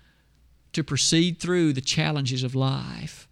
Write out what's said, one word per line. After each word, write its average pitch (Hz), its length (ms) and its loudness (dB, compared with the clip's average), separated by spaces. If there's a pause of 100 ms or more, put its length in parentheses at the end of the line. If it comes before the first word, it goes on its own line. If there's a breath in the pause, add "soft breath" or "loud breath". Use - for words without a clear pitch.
(720)
to 160 100 -2
proceed 165 580 2
through 170 340 2
the 131 80 -4
challenges 143 600 0
of 127 140 -4
life. 131 760 -4